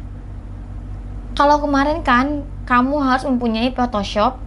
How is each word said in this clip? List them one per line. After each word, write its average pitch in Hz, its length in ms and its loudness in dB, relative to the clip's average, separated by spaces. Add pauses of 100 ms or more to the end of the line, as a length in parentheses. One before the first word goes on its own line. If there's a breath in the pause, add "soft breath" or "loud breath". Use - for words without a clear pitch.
(1400)
Kalau 294 240 6
kemarin 294 480 0
kan 277 400 2 (160)
kamu 262 400 2
harus 269 240 2
mempunyai 240 480 0
Photoshop, 220 720 0